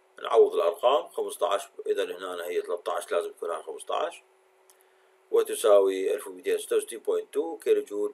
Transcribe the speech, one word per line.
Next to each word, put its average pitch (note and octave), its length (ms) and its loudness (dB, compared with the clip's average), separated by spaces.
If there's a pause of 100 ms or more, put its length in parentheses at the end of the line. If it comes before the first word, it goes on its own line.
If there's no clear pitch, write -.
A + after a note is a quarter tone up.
(220)
نعوض A2 340 6
الأرقام F2 540 2
خمستاش، G2+ 520 -2 (260)
إذا G2 160 0
هنا F2+ 420 -8
هي F2 160 -2
ثلاثتاش F2 500 -4
لازم E2+ 200 -2
تكون - 180 -8
هنا D#2+ 120 -4
خمستاش - 640 -6 (1080)
وتساوي G2+ 800 4
ألف G2+ 140 -6
ومئتين F#2+ 300 -2
ستة - 180 -4
وستين G#2+ 240 -4
بوينت F2 340 -4
تو D#3+ 240 -4
كيلو G#2 260 2
جول G#2 300 -6